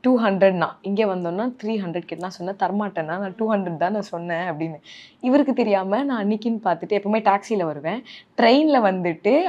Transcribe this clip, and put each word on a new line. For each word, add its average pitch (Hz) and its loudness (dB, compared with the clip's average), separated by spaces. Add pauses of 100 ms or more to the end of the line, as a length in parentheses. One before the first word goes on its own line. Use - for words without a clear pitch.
டூ 254 4
ஹண்ட்ரட் 196 4
நான் 170 -2
இங்கே 202 0
வந்தோன்னா 185 -2 (180)
த்ரீ 214 -4 (100)
ஹண்ட்ரட் 170 -8
கேட்டு 170 -10
நான் 180 -8
சொன்னேன், 180 -10
"தரமாட்டேன்னா 190 -2
நான் 185 -6
டூ 220 -2
ஹண்ட்ரட் 180 -2
தான் 170 0
நான் 214 -4
சொன்னேன்" 175 -6
அப்படின்னு. 160 -6 (420)
இவருக்கு 269 2
தெரியாம 208 0
நான் 247 -2
அன்னைக்குன்னு 214 -2
பார்த்துட்டு 175 -2
எப்பவுமே 202 0
டாக்ஸில 202 2
வருவேன். 160 -6 (320)
ட்ரெயின்ல 277 6 (100)
வந்துட்டு 180 0 (160)